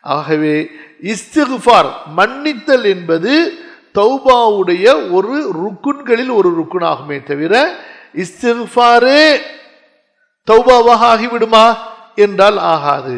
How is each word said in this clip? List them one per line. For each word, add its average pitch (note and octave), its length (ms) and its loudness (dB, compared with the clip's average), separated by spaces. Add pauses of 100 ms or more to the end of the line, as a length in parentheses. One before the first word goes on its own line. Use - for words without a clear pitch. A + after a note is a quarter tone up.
(140)
ஆகவே D3+ 420 -2 (560)
இஸ்திக்ஃபார், A#3 760 0 (300)
மன்னித்தல் B3+ 640 -2 (100)
என்பது E3+ 380 -4 (680)
தௌபாவுடைய G#3+ 880 2 (300)
ஒரு G#3 180 -2 (260)
ருக்குன்களில் B3 800 -4
ஒரு F#3 100 2 (100)
ருக்குனாகுமே D3 600 -6 (100)
தவிர, D3+ 260 -4 (680)
இஸ்திக்ஃபாரே A#3+ 1000 2 (1300)
தௌபாவாக A#3 540 4 (100)
ஆகிவிடுமா A3+ 520 2 (600)
என்றால் G3 340 2 (140)
ஆகாது. C#3 460 -4